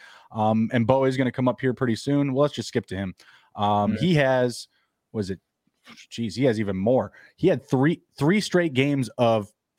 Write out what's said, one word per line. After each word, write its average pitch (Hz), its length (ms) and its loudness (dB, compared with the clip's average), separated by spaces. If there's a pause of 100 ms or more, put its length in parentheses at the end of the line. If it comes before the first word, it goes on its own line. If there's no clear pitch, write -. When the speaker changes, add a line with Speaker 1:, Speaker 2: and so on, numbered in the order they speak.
(300)
Speaker 1:
Um, 110 420 0
and 117 140 0
Bo 135 160 4
is 135 140 0
gonna 127 160 0
come 127 160 -2
up 117 120 -2
here 127 140 0
pretty 117 220 -2
soon. 143 360 -2
Well, 135 100 2
let's 147 120 0
just - 140 -8
skip - 180 -4
to 101 100 -10
him. 95 200 -6 (400)
Um, 104 380 0
Speaker 2:
Mm-hmm. 107 100 -2
Speaker 1:
he 175 100 2
has, 131 540 0 (420)
was 101 200 -6
it, 92 100 -10 (680)
geez, 107 260 -8
he 127 80 -2
has 113 160 2
even 98 160 -4
more. 104 340 0 (240)
He - 140 0
had 147 180 0
three, 143 360 0 (140)
three 180 240 2
straight 175 320 0
games 135 460 0
of 113 340 2 (260)